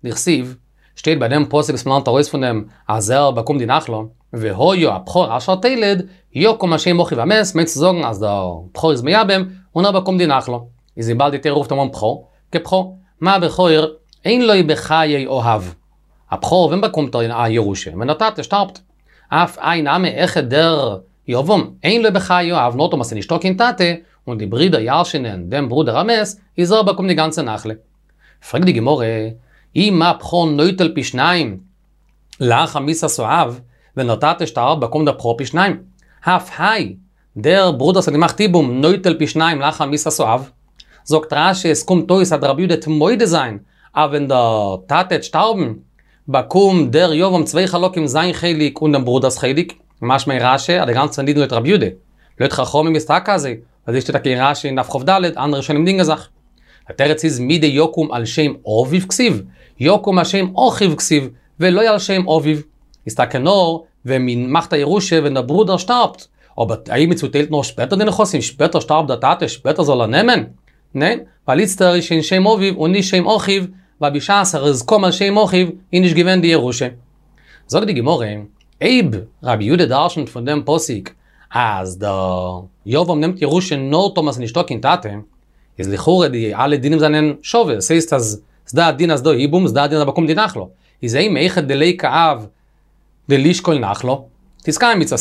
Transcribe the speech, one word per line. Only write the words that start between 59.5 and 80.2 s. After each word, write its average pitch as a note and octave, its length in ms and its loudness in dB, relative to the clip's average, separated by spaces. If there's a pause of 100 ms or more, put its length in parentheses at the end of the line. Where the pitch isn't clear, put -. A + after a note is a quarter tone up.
יקום F#3+ 400 2
על E3 60 2
שם F#3+ 300 -2
אחיו E3 420 2
כסיב, C#3 320 0 (300)
ולא F#3 300 2
על G#3+ 100 2
שם F#3+ 300 -2
אביו. D3+ 280 2 (480)
איז - 100 -10
דא B2 100 0
קיין B2+ 220 -2
אור, E3+ 400 2 (180)
ווען B2+ 200 0
מען B2 200 -2
מאכט D#3+ 280 -2
די D#3+ 40 2
ירושה, E3 420 0
ווען C#3+ 140 0
דער C3 100 -2
ברודער F3+ 340 2
שטארבט. A#3+ 480 -2 (360)
אבער A2+ 160 -4 (120)
האבן C#3 200 2
מיר E3+ 80 2
צוטיילט C#3+ 340 -2
נאר D3 100 0
שפעטער C3 380 -2
די G#3+ 60 2
נכסים, G3+ 360 0
שפעטער - 400 0
שטארב D3+ 260 0
דער B2+ 100 -2
טאטע, C#3+ 300 0
שפעטער - 380 -2
זאל C3+ 160 2
ער A2+ 60 0
נעמען? F#3 360 2 (520)
ניין, F#3 240 0 (280)
ווייל D#3+ 120 2
יצט G3 220 0
ער F3+ 140 4
איז F3 160 -2
אין D#3+ 100 2
שם F#3 260 2
אביו G3 280 2
און D#3 160 0
נישט F#3+ 200 0
שם F3+ 160 2
אחיו, G3 360 0 (380)
ווייל C#3+ 140 0
בשעת F#3 400 0
ער C#3+ 120 0
איז C3 140 2
געקומען G3+ 240 2
על F3+ 60 2
שם G3+ 260 0
אחיו, F#3 300 2
און - 340 -2
נישט F3 140 4
געווען F3+ 260 4
די E3 60 4
ירושה. B2 400 2 (800)
זאגט G3+ 200 0
די G#3 60 0
גמרא, B2+ 320 0 (560)
אייב A3 300 2 (320)
רבי A2+ 200 -2
יהודה D#3+ 220 2
דרשן D3 400 0